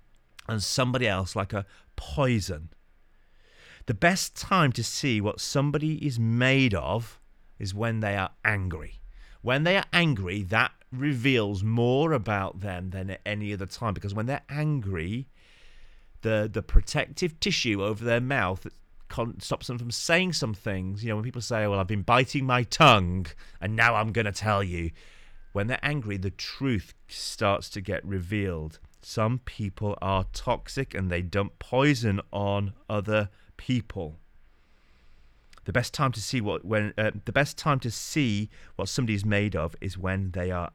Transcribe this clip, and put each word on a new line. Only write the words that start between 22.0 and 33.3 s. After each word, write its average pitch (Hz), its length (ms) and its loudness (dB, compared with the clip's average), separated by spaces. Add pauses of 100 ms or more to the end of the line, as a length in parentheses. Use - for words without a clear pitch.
biting 131 420 4
my 127 160 4
tongue 95 640 6 (340)
and 104 160 -4
now 117 200 6
I'm 107 160 2
gonna 107 200 0
tell 101 320 2
you," 85 280 -2 (600)
when 101 120 0
they're 127 160 -2
angry, 117 360 -2
the 95 120 -2
truth - 640 -4 (140)
starts - 640 -2
to 104 100 -8
get 92 240 -4
revealed. 90 720 -4 (240)
Some 113 380 0
people 101 640 -6
are 95 320 0
toxic - 600 -4
and 95 160 -2
they 87 140 0
dump 98 340 -2
poison 123 640 2 (100)
on 101 420 0 (140)
other 107 420 0 (280)